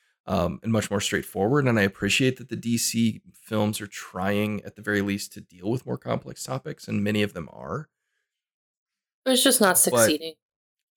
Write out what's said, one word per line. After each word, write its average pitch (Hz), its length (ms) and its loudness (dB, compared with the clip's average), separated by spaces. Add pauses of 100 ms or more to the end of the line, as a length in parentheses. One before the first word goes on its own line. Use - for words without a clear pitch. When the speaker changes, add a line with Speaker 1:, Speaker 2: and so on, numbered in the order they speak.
(260)
Speaker 1:
um, 87 360 -2
and 110 80 -4
much 110 200 0
more 101 100 0
straightforward. 110 640 0
And 117 120 4
I 101 40 4
appreciate 101 540 2
that - 140 -16
the 117 60 -4
D 117 200 -2
C 113 460 0 (100)
films 107 480 -2
are 104 60 -8
trying, 101 800 -4
at - 120 -16
the 104 60 -18
very 104 180 2
least, 101 320 -2
to - 80 -16
deal 90 300 -8
with 127 160 -2
more 127 100 -4
complex 123 480 -6
topics, 135 420 -10
and 107 160 -4
many 104 200 0
of 98 100 -2
them 82 180 -10
are. 78 380 -10 (1400)
Speaker 2:
It's 262 160 4
just - 180 4
not 196 100 6
Speaker 1:
But 180 80 2
Speaker 2:
succeeding. 165 560 4 (640)